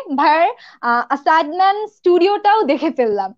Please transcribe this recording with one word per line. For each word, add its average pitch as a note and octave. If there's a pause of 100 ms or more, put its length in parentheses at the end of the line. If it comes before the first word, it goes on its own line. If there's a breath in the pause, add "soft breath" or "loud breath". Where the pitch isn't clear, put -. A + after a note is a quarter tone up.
(160)
ভাইয়ের, D#4 (300 loud breath)
আহ, A#3+
আসাদ D#4
ম্যান G4
স্টুডিওটাও G4+
দেখে D4
ফেললাম G3+